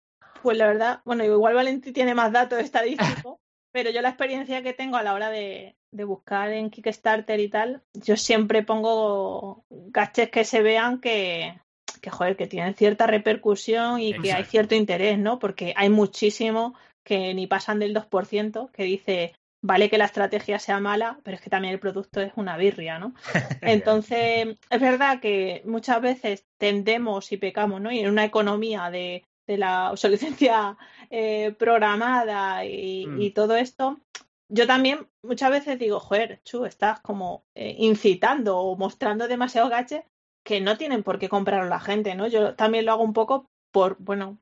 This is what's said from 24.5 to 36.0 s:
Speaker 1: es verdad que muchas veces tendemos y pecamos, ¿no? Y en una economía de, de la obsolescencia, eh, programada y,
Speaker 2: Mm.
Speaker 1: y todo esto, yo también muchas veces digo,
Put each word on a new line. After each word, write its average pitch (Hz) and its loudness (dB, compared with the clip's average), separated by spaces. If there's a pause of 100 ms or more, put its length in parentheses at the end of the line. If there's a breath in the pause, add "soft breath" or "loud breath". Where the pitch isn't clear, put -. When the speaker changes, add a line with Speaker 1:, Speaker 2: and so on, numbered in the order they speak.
Speaker 1:
es 247 2
verdad 262 4
que 190 -2
muchas 233 0
veces 247 -2 (160)
tendemos 208 0
y 202 -6
pecamos, 202 -2
¿no? 214 -6
Y 247 -4
en 202 0
una 214 4
economía 208 -2
de, 180 -8 (240)
de 202 -4
la 185 0
obsolescencia, 214 2 (340 loud breath)
eh, 214 -2
programada 214 0
y, 190 -8
Speaker 2:
Mm. 147 -6
Speaker 1:
y 202 -2
todo 214 2
esto, 262 -2 (540)
yo 233 4
también 262 2 (180)
muchas 262 0
veces 285 -2
digo, 214 0